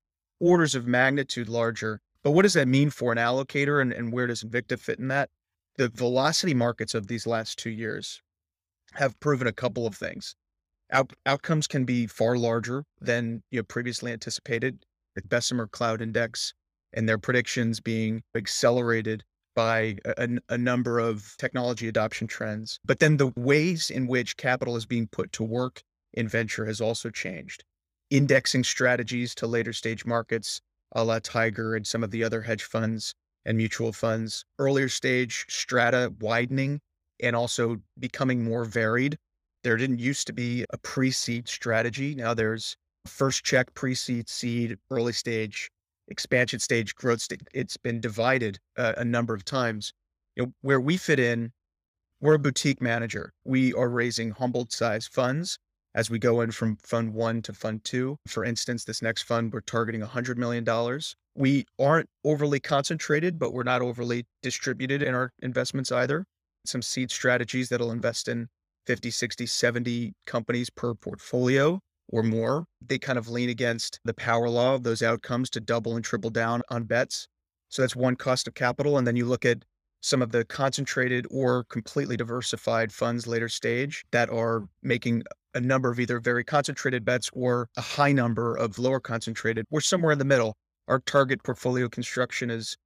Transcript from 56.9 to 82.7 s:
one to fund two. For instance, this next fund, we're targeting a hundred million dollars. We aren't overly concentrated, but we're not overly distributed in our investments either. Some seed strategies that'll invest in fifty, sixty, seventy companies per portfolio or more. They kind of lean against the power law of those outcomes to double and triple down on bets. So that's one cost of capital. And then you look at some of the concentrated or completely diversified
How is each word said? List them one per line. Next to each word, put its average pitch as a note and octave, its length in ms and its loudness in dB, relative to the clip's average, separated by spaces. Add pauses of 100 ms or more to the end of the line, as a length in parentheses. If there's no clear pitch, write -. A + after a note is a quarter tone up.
one A2+ 300 0
to G#2+ 100 -12
fund A2 320 -6
two. C3 320 -4 (100)
For G#2+ 160 -4
instance, A#2+ 400 -4
this - 180 -6
next A2+ 200 -2
fund, A#2 320 0
we're A2 80 -6
targeting A2+ 400 -2
a G#2 60 -6
hundred B2 300 -4
million A#2+ 280 -2
dollars. A#2+ 500 0 (200)
We C#3 320 4 (120)
aren't D3 300 4 (160)
overly D3 340 2
concentrated, D#3 800 0
but B2+ 140 -2
we're B2 100 -4
not B2 180 2
overly A#2+ 440 -2 (160)
distributed C3 600 -2
in C3 140 0
our B2+ 160 -2 (100)
investments B2+ 480 -2
either. B2+ 360 0 (400)
Some B2 160 -4
seed B2+ 300 -4
strategies B2 580 0
that'll A#2 220 0
invest A#2 360 -4
in A#2 220 -4 (360)
fifty, A#2+ 240 -2
sixty, A#2+ 360 -4
seventy A#2+ 680 0 (120)
companies A#2+ 440 -4
per A#2 240 -6
portfolio C3+ 840 0 (300)
or A#2 120 0
more. A2+ 440 0 (200)
They C3 140 0
kind B2+ 180 -2
of A2+ 120 -6
lean A#2+ 200 -2
against A#2 540 -2
the A#2 100 -4
power A#2 360 0
law B2 260 4
of B2+ 80 -4
those A2+ 180 0
outcomes A#2+ 500 0
to A2+ 100 -6
double A#2 340 0
and A#2 80 -4
triple A#2 260 -2
down A#2 400 0
on A#2 140 -4
bets. A#2 440 0 (420)
So - 120 -2
that's B2+ 140 2
one B2 220 2
cost B2+ 300 0
of - 80 -12
capital. C#3 420 2
And B2 100 4
then A#2+ 80 2
you A#2+ 100 2
look B2 200 0
at A#2+ 180 2 (380)
some C3 200 2
of A2+ 120 0
the A#2 100 4
concentrated B2+ 880 0
or B2 380 2
completely A#2+ 480 -4
diversified A#2 760 -2